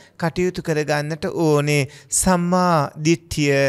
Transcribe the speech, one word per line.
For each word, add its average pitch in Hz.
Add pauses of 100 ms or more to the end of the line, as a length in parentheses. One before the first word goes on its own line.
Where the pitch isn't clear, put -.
(200)
කටයුතු 180
කරගන්නට 151 (200)
ඕනේ. 147 (220)
සම්මා 180 (280)
දිට්ඨිය. 147